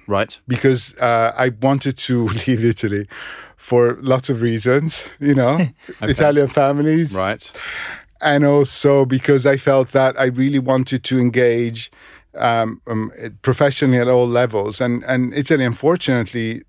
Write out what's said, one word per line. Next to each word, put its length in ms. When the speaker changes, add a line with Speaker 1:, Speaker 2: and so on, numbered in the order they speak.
Speaker 1:
Right. 320
Speaker 2:
Because, 500
uh, 380
I 140
wanted 380
to 300
<laughs> 180
leave 180
Italy 420
for 440
lots 300
of 100
reasons, 640
you 160
know, 200
Speaker 1:
<laughs> 480
Okay. 100
Speaker 2:
Italian 360
families. 640
Speaker 1:
Right. 360
Speaker 2:
And 240
also 600
because 420
I 100
felt 360
that 260
I 80
really 320
wanted 460
to 140
engage, 720
um, 520
um, 260
professionally 560
at 100
all 200
levels. 520
And, 240
and 300
Italy, 300
unfortunately, 1040